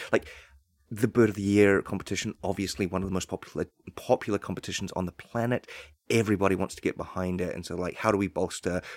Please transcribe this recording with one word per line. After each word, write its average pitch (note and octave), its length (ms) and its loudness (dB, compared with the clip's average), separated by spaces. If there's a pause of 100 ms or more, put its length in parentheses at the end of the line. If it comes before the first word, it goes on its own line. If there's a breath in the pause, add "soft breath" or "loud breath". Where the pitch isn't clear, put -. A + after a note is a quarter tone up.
(120)
Like, - 160 0 (600 loud breath)
the A2 200 0
Bird A2+ 200 6
of G2+ 60 -2
the G2+ 80 -4
Year G2+ 400 6
competition, - 640 -6
obviously G2 420 -2
one F#2 160 -2
of F#2+ 60 -2
the F#2 40 -4
most F#2 140 -2
popular, - 400 -6 (300)
popular A2 420 0
competitions - 540 -6
on F#2 120 -4
the F2 60 -6
planet. - 560 -4 (420 loud breath)
Everybody G2 460 4
wants F#2 220 -2
to - 40 -16
get - 160 -2
behind F2+ 440 -4
it. F2+ 160 -4
And E2+ 100 -10
so, E2+ 80 -8
like, F2 220 -4
how A2 160 2
do G#2 40 4
we G2 120 2
bolster F2+ 540 -2 (140 loud breath)